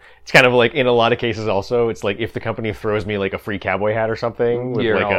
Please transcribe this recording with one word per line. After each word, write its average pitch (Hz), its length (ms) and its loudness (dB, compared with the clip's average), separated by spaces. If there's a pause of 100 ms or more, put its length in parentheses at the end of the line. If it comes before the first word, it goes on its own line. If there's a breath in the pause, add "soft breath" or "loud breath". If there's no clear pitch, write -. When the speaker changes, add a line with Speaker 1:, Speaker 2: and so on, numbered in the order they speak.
(220 loud breath)
Speaker 1:
it's - 100 -20
kind 135 140 8
of 123 80 4
like, 120 220 4
in 131 100 2
a 123 60 4
lot 117 200 4
of 120 60 0
cases 110 300 -4
also, 113 420 0
it's 110 140 -8
like, 101 160 -2
if 110 140 -6
the - 60 -8
company 110 320 -6
throws 104 320 -4
me, 104 140 -4
like, 98 160 -2
a 90 60 -6
free 104 180 -6
cowboy 98 380 -2
hat 110 160 -2
or 113 40 -4
something, 120 580 -2
with, 117 120 -2
Speaker 2:
You're 107 120 2
Speaker 1:
like, 95 100 2
Speaker 2:
all 101 120 0